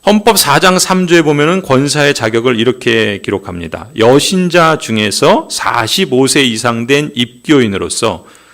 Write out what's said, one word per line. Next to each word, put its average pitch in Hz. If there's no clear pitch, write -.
헌법 214
사 143
장 185
삼 185
조에 170
보면은 151
권사의 143
자격을 117
이렇게 110
기록합니다. 87
"여신자 160
중에서 117
사십오 123
세 139
이상 117
된 143
입교인으로서 113